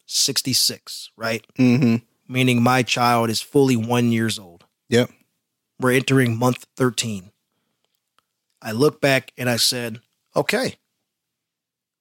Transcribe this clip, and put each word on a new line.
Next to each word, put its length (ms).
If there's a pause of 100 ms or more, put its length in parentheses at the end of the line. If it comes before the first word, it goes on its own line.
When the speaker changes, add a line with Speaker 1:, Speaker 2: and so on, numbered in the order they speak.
Speaker 1:
sixty-six, 1120
right? 300 (120)
Speaker 2:
Mm-hmm. 400 (300)
Speaker 1:
Meaning 360
my 200
child 460
is 120
fully 340
one 360
years 280
old. 260 (240)
Speaker 2:
Yep. 220 (680)
Speaker 1:
We're 120
entering 460
month 280 (100)
thirteen. 560 (1300)
I 100
look 280
back 380
and 120
I 80
said, 440 (340)
"Okay, 400 (1300)